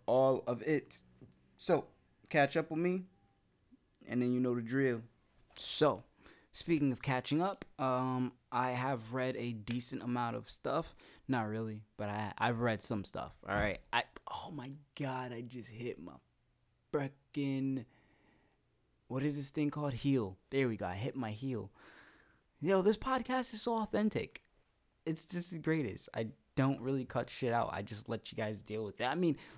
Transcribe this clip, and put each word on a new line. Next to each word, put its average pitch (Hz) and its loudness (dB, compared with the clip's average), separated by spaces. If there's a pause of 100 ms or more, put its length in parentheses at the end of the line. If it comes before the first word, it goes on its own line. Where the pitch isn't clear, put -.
all 131 6
of 117 0
it. - 0 (540)
So, - 4 (460)
catch 143 6
up 160 0
with 160 0
me, 180 2 (1040)
and 117 0
then 123 2
you 123 2
know 123 2
the 120 -2
drill. 120 2 (500)
So, - 2 (500)
speaking 143 2
of 120 -4
catching 135 2
up, 190 -2 (120)
um, 127 2 (200)
I 127 2
have 123 -2
read 127 0
a 120 -4
decent 120 -4
amount 120 -2
of 110 -10
stuff. - -4 (320)
Not 120 0
really, 107 -4 (120)
but 107 -4
I, 104 -4
I've 117 2
read 113 2
some 101 0
stuff, - -6 (140)
all 98 -2
right? 104 2 (160)
I, 120 2 (220)
oh - -8
my 139 -10 (280)
God, 127 -4
I 117 -8
just 120 -12
hit 110 -8
my 82 -14 (760)
frickin', 135 -2 (1200)
what 131 -4
is 143 0
this 139 -4
thing 147 2
called? 147 -2
Heel. 120 2 (100)
There 135 2
we 113 0
go, 98 -2
I 90 -2
hit 110 -4
my 120 -2
heel. 107 -4 (880)
Yo, 190 4
this 208 6
podcast 254 -2
is 220 -2
so 233 2
authentic. 214 0 (680)
It's 160 -2
just 175 -6
the 170 -6
greatest. 156 -2
I 113 -2 (280)
don't 135 2
really 131 0
cut - -2
shit 123 -2
out. 117 2
I 101 -4
just 104 -8
let 113 -6
you - -12
guys 107 -2
deal 107 -6
with 101 -8
it. - -4
I 127 2
mean, 170 4 (220)